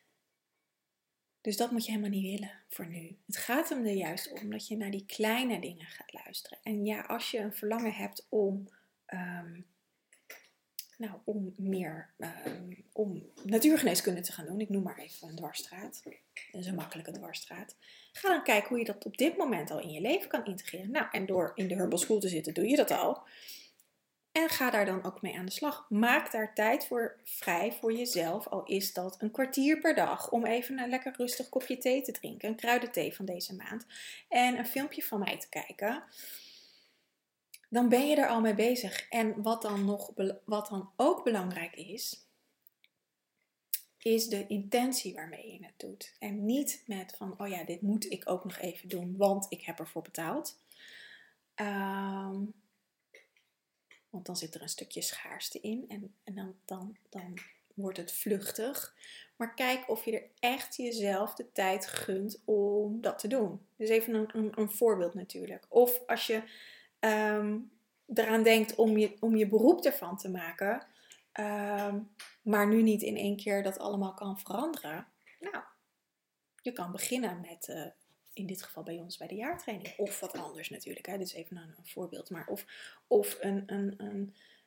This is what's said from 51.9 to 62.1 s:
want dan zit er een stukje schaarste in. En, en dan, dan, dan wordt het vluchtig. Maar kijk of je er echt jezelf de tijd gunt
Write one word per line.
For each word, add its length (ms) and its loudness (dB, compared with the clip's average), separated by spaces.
want 140 -12
dan 100 -8
zit 200 -8
er 60 -14
een 80 -8
stukje 320 -8
schaarste 580 -8
in. 280 -6
En, 260 -12
en 120 -12
dan, 200 -10
dan, 320 -10
dan 240 -12
wordt 240 -6
het 140 -8
vluchtig. 840 -4
Maar 180 -4
kijk 360 0
of 160 -2
je 140 -2
er 80 -10
echt 360 0
jezelf 580 0
de 180 -10
tijd 360 0
gunt 580 -4